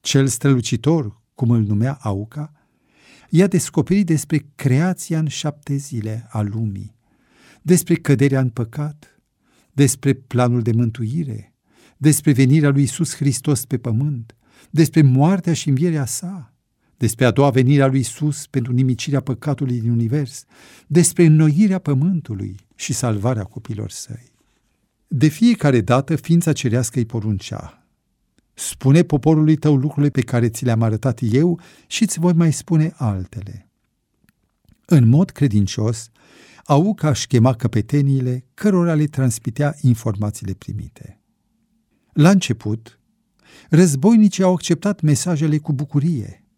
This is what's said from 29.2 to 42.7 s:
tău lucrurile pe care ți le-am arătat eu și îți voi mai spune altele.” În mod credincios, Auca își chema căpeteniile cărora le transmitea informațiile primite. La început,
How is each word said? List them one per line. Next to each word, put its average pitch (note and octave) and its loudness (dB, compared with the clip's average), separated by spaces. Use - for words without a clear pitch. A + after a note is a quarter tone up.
tău D3+ 2
lucrurile C#3+ 0
pe C#3 -2
care A#2+ 0
ți A2+ -8
le-am A2+ 0
arătat A2+ -2
eu D3 0
și - -4
îți G#3 -4
voi F3 0
mai E3 2
spune D#3+ -2
altele.” G2 -8
În C3 6
mod D3+ 4
credincios, G#2+ -2
Auca D#3 0
își - -4
chema B2 2
căpeteniile B2+ -2
cărora F3 0
le D3+ 0
transmitea C#3+ -4
informațiile G#2 -2
primite. - -14
La D3+ 6
început, A2+ -2